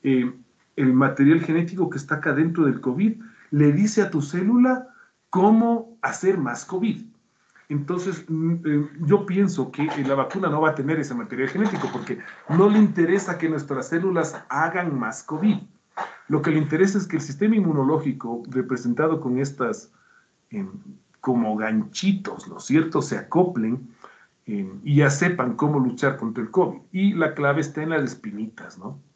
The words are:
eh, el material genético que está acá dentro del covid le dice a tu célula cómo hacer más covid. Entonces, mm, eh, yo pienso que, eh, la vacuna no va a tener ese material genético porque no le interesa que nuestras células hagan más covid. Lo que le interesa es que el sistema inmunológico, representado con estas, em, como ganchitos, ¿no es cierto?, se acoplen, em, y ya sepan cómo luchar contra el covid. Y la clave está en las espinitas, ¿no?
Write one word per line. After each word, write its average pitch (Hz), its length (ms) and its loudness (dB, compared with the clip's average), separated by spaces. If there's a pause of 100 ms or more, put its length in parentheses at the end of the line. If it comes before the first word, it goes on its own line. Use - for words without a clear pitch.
eh, 127 300 2 (440)
el 131 160 2
material 139 500 4
genético 170 480 -2
que - 80 -8
está 151 180 -4
acá 147 160 -4
dentro 160 320 0
del 127 160 0
covid 180 400 0 (320)
le 147 200 6
dice 208 300 2
a 170 80 0
tu 156 100 -2
célula 240 680 2 (400)
cómo 226 760 2
hacer 185 360 0
más 123 260 -4
covid. 117 400 -4 (640)
Entonces, 175 600 -4
mm, 165 260 0 (100)
eh, 147 260 0 (120)
yo 196 240 4
pienso 180 440 0
que, 143 140 -4
eh, 147 200 -4
la 139 120 0
vacuna 170 320 -2
no 147 120 2
va 156 100 8
a 151 40 -4
tener 151 240 -2
ese 139 160 -4
material 123 360 -4
genético 185 420 -2
porque - 260 -6 (300)
no 180 200 6
le 214 120 6
interesa 175 580 2
que 165 100 -2
nuestras 139 400 -4
células 170 600 -2
hagan 160 500 -2
más 113 240 -6
covid. 180 360 0 (680)
Lo 147 140 0
que 160 100 0
le 156 60 2
interesa 175 380 2
es 190 120 -2
que 160 80 -6
el 143 60 -2
sistema 214 340 0
inmunológico, 139 920 -2
representado 127 720 -2
con 123 180 -2
estas, 131 540 -4 (580)
em, 98 200 -8 (500)
como 113 360 0
ganchitos, 110 920 -2
¿no - 100 -16
es - 60 -16
cierto?, 147 380 2
se 107 160 -4
acoplen, 127 680 -2 (580)
em, 98 380 -8
y 147 120 2
ya 143 140 6
sepan 135 460 -2
cómo 147 240 0
luchar 127 360 0
contra 113 260 -6
el 107 80 -8
covid. - 280 0 (140)
Y 190 220 2
la 156 200 0
clave 143 260 0
está 151 220 -4
en 160 80 -4
las 147 140 0
espinitas, 107 720 -10
¿no? 123 220 -14 (160)